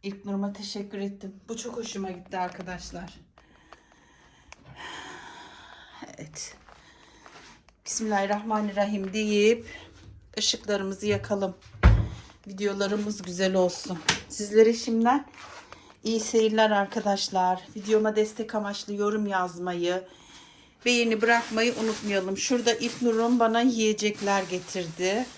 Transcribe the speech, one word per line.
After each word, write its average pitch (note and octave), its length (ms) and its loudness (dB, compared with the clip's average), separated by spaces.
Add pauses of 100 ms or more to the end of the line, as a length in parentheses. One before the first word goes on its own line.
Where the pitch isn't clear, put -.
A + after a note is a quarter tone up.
İlknur'uma G3+ 500 -6
teşekkür G3+ 460 -10
ettim. G3 360 -8 (140)
Bu A#3 80 -8
çok A#3+ 200 -10
hoşuma G3 340 -6
gitti F3+ 280 -10
arkadaşlar. F3+ 760 -8 (3000)
Evet. - 500 -14 (1300)
Bismillahirrahmanirrahim G#3 1300 0
deyip G#3+ 540 4 (720)
ışıklarımızı G3 680 -2
yakalım. G3 500 -2 (880)
Videolarımız G3+ 760 -2
güzel F3+ 320 -2
olsun. F3+ 440 0 (300)
Sizlere G#3+ 460 6
şimdiden A#3+ 520 2 (760)
iyi A3 160 0
seyirler A3 500 4
arkadaşlar. G3 1040 0
Videoma G#3+ 400 2
destek G#3+ 380 -2
amaçlı G3+ 400 -6
yorum G#3 320 0
yazmayı, F3+ 840 -2 (760)
beğeni A#3 380 2
bırakmayı A#3 520 2
unutmayalım. G3+ 640 -2
Şurada A#3 380 2
İlknur'um A#3 680 2
bana A3+ 200 4
yiyecekler G#3+ 800 2
getirdi. F3+ 840 -2 (120)